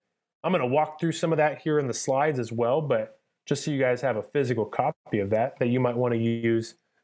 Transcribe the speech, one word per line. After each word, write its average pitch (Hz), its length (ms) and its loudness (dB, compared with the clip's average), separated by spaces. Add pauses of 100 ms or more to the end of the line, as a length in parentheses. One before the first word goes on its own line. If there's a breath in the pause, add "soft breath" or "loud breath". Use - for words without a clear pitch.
(420)
I'm 175 120 -2
gonna 143 120 0
walk 147 360 0
through 165 100 0
some 165 220 0
of 151 40 0
that 151 260 0
here 151 160 2
in 135 80 0
the 117 60 -2
slides 139 460 0
as 117 140 -6
well, 120 260 2
but 127 400 -2 (260)
just - 200 -2
so 156 60 -2
you 135 100 0
guys 123 200 2
have 123 140 0
a 104 80 -4
physical 123 400 0
copy - 560 -2
of 98 120 0
that, 113 280 0
that 123 80 2
you 127 140 2
might 120 160 0
wanna 120 180 0
use, 113 600 0 (280)